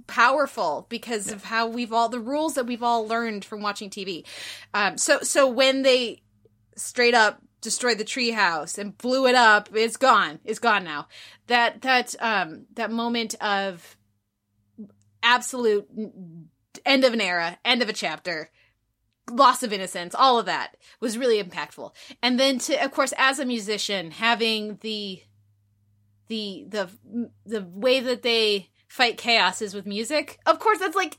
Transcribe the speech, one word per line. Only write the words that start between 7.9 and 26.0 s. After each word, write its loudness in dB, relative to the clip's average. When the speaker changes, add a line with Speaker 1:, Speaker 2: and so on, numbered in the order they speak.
Speaker 1:
the -6
treehouse -2
and -10
blew 0
it 4
up, 6
it's -2
gone. 4
It's -8
gone 2
now. -10
That, 2
that, 0
um, -2
that -6
moment -4
of -4
absolute 2
n-, -14
end 4
of 4
an 0
era, -2
end 2
of -4
a -4
chapter, -8
loss 4
of -4
innocence, -8
all 4
of 0
that -4
was -4
really 2
impactful. -10
And 2
then 2
to, -2
of -2
course, -2
as 2
a -4
musician, -4
having 0
the, -8